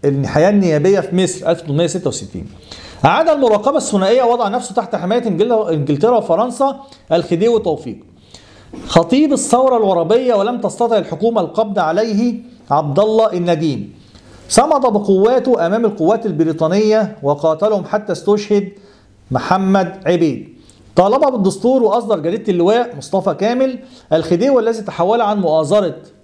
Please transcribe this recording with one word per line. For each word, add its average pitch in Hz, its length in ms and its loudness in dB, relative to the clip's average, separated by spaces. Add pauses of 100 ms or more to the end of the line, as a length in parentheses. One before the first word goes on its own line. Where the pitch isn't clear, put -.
الحياة 143 460 2
النيابية 185 500 2
في 170 160 -4
مصر 180 340 -2
ألف 165 100 0
تمنمية 151 260 -2
ستة 165 220 -4
وستين. 95 380 -10 (580)
أعاد 254 240 4
المراقبة 262 480 2
الثنائية 220 460 2
وضع 233 260 0
نفسه 202 260 -6
تحت 208 220 -4
حماية 226 300 -2
إنجل-، 208 260 0 (200)
إنجلترا 151 460 0
وفرنسا 247 640 -2 (320)
الخديوي 185 480 0
توفيق. 139 380 -6 (880)
خطيب 269 460 2
الثورة 254 440 2
العربية 214 580 2
ولم 208 260 -2
تستطع 220 380 -2
الحكومة 202 420 -2
القبض 202 380 -4
عليه 208 560 0 (360)
عبد 147 300 0
الله 220 320 2
النديم. 165 600 -2 (560)
صمد 285 320 2
بقواته 208 880 0
أمام 220 180 -2
القوات 208 420 -2
البريطانية 180 960 0
وقاتلهم 160 640 0
حتى 208 280 -4
استشهد 202 560 0 (640)
محمد 190 760 0
عبيد. 156 480 0 (420)
طالب 254 360 4
بالدستور 240 500 2
وأصدر 214 360 0
جريدة 180 340 -2
اللواء 220 440 2
مصطفى 185 380 -2
كامل. 240 440 -2 (340)
الخديوي 196 500 2
الذي 220 200 -2
تحول 202 380 -2
عن 208 200 0
مؤازرة 160 540 0 (300)